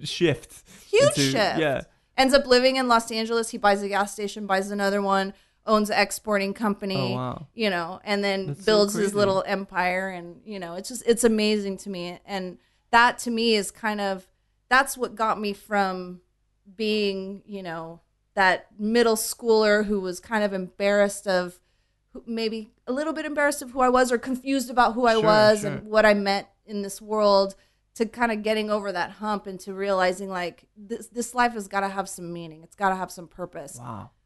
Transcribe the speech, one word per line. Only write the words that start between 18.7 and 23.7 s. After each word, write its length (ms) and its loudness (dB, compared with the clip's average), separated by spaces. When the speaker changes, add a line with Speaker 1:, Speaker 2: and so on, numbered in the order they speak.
Speaker 2:
middle 380 2
schooler 720 2
who 140 -2
was 200 -6
kind 240 -2
of 80 -2
embarrassed 720 0
of 320 0
who, 140 -18
maybe 440 -6
a 60 -4
little 200 -2
bit 120 -8
embarrassed 380 -2
of 80 -14